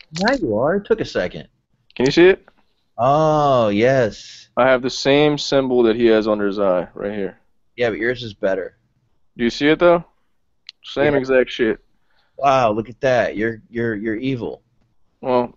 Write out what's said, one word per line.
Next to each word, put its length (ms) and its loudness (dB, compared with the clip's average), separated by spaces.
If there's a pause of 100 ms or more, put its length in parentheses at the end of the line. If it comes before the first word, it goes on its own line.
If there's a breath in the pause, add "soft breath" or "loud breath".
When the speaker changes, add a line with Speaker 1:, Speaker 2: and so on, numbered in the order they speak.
(200)
Speaker 1:
Now 140 0
you 240 -2
are. 200 0
It 80 -6
took 160 -2
a 40 -4
second. 420 -6 (480)
Speaker 2:
Can 120 0
you 40 2
see 180 6
it? 140 0 (540)
Speaker 1:
Oh, 720 2
yes. 880 -2
Speaker 2:
I 100 4
have 140 2
the 80 -4
same 480 2
symbol 460 0
that 120 4
he 120 2
has 200 4
under 200 0
his 120 -4
eye, 360 0
right 180 -8
here. 260 -8 (360)
Speaker 1:
Yeah, 160 -2
but 80 -8
yours 240 -4
is 100 -14
better. 440 -4 (600)
Speaker 2:
Do 60 -2
you 80 2
see 160 -2
it, 120 4
though? 240 4 (800)
Same 300 0
Speaker 1:
Yeah. 60 0
Speaker 2:
exact 320 0
shit. 280 -2 (580)
Speaker 1:
Wow, 340 2
look 180 -4
at 120 -20
that. 360 0
You're, 320 -4
you're, 260 -4
you're 200 -6
evil. 480 -8 (580)
Speaker 2:
Well, 360 -2